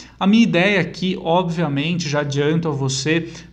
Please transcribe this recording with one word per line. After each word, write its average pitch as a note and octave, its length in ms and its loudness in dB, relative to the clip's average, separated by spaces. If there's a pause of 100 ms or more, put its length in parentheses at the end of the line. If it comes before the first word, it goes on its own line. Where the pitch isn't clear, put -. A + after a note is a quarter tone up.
(200)
A F#3+ 80 0
minha A3+ 160 6
ideia F#3 380 2
aqui, F#3 400 -4
obviamente, E3 880 0
já D3 100 -2
adianto D3 480 0
a D3+ 40 -2
você, C#3+ 600 -2 (220)